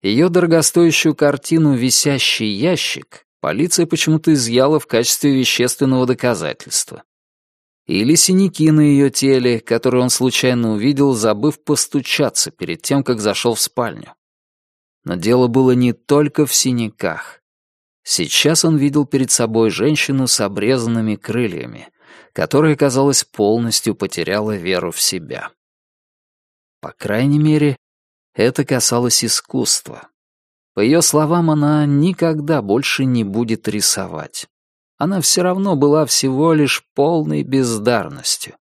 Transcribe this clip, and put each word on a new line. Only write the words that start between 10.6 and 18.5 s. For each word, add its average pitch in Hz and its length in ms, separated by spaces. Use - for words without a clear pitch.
увидел, 135 400
забыв 110 500
постучаться - 880
перед 85 300
тем, 139 240
как 120 160
зашел 104 340
в - 60
спальню. 101 540
Но 87 120
дело 120 320
было 127 240
не 123 200
только 147 540
в - 80
синяках. 110 880
Сейчас - 600